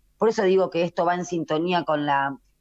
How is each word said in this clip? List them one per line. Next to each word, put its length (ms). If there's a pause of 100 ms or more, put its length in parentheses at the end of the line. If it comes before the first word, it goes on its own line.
(180)
Por 120
eso 120
digo 300
que 100
esto 240
va 80
en 120
sintonía 580
con 240
la 280 (260)